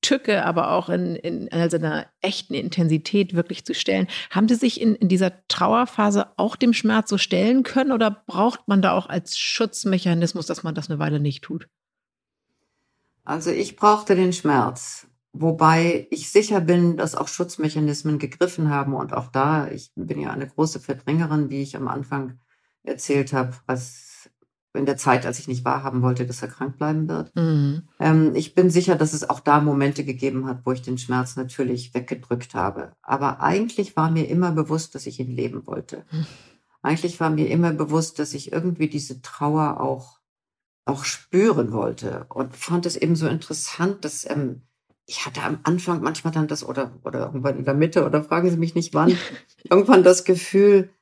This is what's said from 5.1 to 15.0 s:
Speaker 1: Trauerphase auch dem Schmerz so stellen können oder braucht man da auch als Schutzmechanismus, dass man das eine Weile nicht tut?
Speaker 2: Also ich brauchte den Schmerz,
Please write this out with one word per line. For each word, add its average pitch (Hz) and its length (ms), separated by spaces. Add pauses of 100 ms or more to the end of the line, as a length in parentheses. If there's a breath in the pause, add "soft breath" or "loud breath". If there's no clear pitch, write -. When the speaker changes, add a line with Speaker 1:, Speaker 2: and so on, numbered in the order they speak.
Speaker 1:
Trauerphase 214 760 (120)
auch 208 180
dem 240 180
Schmerz 220 340
so 196 120
stellen 214 420
können 262 300
oder 226 180 (160)
braucht 214 420
man 196 140
da 185 120
auch 185 160
als - 280
Schutzmechanismus, 180 1080
dass - 160
man 160 100
das 151 160
eine 156 80
Weile 147 220
nicht 143 240
tut? - 240 (1600)
Speaker 2:
Also 160 280
ich - 240
brauchte 208 400
den 180 180
Schmerz, 127 760 (260)